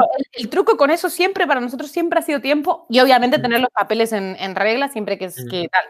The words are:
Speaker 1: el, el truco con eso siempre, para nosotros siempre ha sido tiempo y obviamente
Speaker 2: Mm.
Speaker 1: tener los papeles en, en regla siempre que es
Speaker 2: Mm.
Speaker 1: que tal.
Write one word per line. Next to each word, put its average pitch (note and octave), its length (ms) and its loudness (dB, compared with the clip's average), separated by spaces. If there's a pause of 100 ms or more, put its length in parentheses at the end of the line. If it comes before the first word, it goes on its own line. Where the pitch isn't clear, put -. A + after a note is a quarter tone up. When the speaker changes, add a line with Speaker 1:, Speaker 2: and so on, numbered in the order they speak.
(180)
Speaker 1:
el, C4 260 -8
el G#3+ 60 -8
truco F4 280 2
con C#4 140 4
eso E4+ 180 0
siempre, F#4 380 0
para C4+ 120 2
nosotros B3 300 -6
siempre E4+ 300 -2
ha - 20 4
sido C#4+ 200 -2
tiempo D4 480 -2
y A#3+ 100 4
obviamente B3 400 6
Speaker 2:
Mm. - 20 -4
Speaker 1:
tener A#3 200 0
los B3+ 100 0
papeles A3 420 0
en, F#3+ 260 -4
en F#3+ 160 -8
regla A3 340 0
siempre G3+ 280 -6
que F#3+ 80 -8
es E3 200 -12
Speaker 2:
Mm. A#2+ 40 -12
Speaker 1:
que F3 220 -4
tal. F#3 180 2